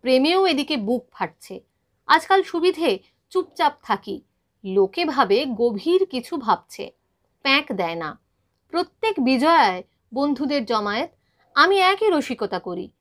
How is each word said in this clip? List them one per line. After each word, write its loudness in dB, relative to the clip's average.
প্রেমেও 2
এদিকে 0
বুক -4
ফাটছে। -10
আজকাল 4
সুবিধে -2
চুপচাপ -2
থাকি, -6
লোকে 2
ভাবে 2
গভীর 0
কিছু -8
ভাবছে, -4
প্যাঁক 0
দেয় -4
না। -10
প্রত্যেক -4
বিজয়ায় 2
বন্ধুদের -2
জমায়েত, -4
আমি 4
একই 2
রসিকতা -2
করি। -10